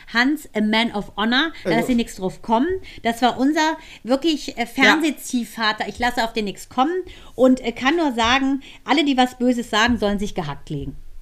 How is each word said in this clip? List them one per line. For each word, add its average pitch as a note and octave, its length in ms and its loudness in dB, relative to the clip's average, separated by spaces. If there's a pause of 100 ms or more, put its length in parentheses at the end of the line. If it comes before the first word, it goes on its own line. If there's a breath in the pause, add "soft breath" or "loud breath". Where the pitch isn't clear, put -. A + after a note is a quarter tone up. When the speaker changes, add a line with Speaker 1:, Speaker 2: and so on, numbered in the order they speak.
(140 loud breath)
Speaker 1:
Hans, C4 420 0
a A3 60 0
man A3 320 2
of G3+ 240 -6
honor, B3 340 2 (120 loud breath)
da - 60 -2
Speaker 2:
Also. A3+ 120 2
Speaker 1:
lass - 80 -4
ich B3+ 60 2
nichts A#3 200 -2
drauf F#3+ 280 -6
kommen. A#3 240 2 (360 loud breath)
Das A#3 180 -2
war A#3+ 180 2
unser D#4 380 2 (260 loud breath)
wirklich, C4+ 540 0
äh, A3+ 40 -4
Speaker 2:
Ja. A#3 60 -2
Speaker 1:
Fernsehziehvater. A#3+ 1200 0
Ich G#3 120 -10
lasse A#3+ 240 0
auf A3+ 100 -4
den A3 120 -2
nichts - 240 -10
kommen C#4 240 2 (420 loud breath)
und, B3+ 260 6
äh, A#3 100 -4
kann C4+ 260 0
nur D#4 160 0
sagen, C4 480 2 (240 loud breath)
alle, C#4 180 2
die C#4 140 2
was B3+ 200 2
Böses A#3+ 320 0
sagen, A3+ 280 2
sollen G3+ 220 0
sich G#3 160 -4
gehackt D3 340 -8
legen. C#3+ 260 -6 (260)